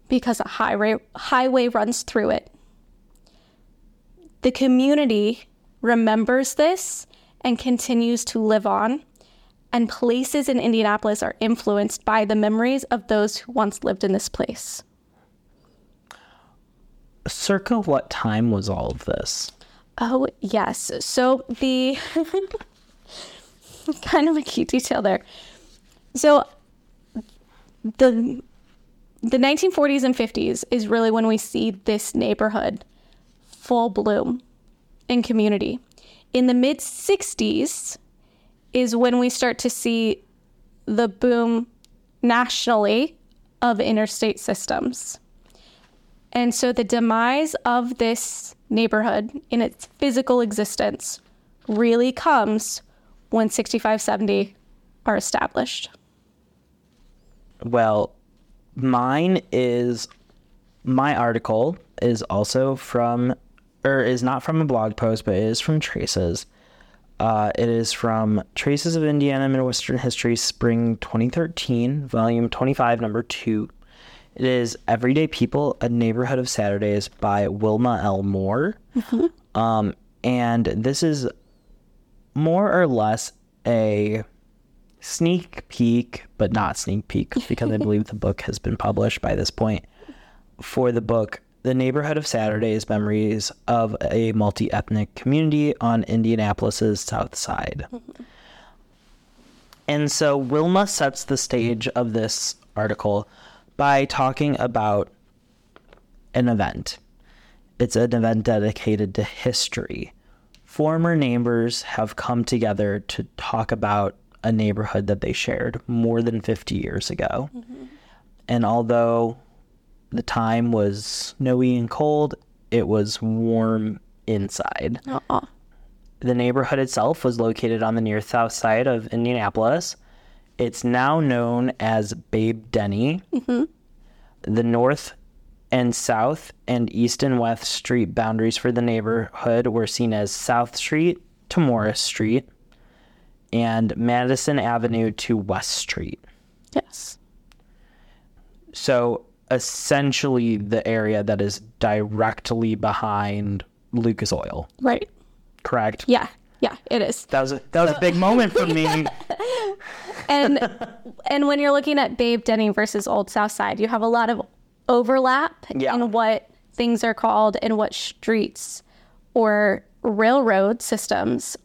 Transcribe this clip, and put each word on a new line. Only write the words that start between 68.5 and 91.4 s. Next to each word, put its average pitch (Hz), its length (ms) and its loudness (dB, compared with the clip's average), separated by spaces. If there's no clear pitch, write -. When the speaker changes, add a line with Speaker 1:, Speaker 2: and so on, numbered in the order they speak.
Speaker 2:
Traces 143 400 0
of 160 80 0
Indiana 143 440 2
Midwestern 131 520 0
History, 120 360 0
Spring 117 600 0
twenty 117 320 -2
thirteen, 139 800 -2
Volume 117 420 0
twenty-five, 123 500 2
Number 113 240 -2
two. 110 460 -4
It 127 100 -2
is 123 300 0
Everyday 127 400 2
People, 143 520 -2
A - 100 0
Neighborhood 120 500 0
of 127 100 -4
Saturdays 101 580 0
by 101 400 0
Wilma 110 560 0
L. 98 200 0
Moore. 101 540 -2
Speaker 1:
Mm-hmm. 240 300 0
Speaker 2:
Um, 110 340 2
and 117 420 2
this 127 380 -2
is 147 260 0
more 165 400 2
or 180 140 4
less 113 440 0
a 107 560 2
sneak - 640 -2
peek, 120 560 0
but 104 120 0
not 104 260 -2
sneak - 320 -4
peek, - 260 -2
because - 240 -2
I 110 60 0
Speaker 1:
<laughs> - 80 0
Speaker 2:
believe 107 200 2
the - 100 -12
book - 260 -2
has - 160 -8
been 107 180 -4
published 104 460 -2
by - 140 -2
this - 160 -4
point, 110 340 -2
for 123 320 0
the 117 100 0
book, 110 380 -2